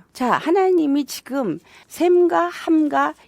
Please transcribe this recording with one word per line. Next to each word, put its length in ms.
자, 200
하나님이 720
지금 520
셈과 640
함과 640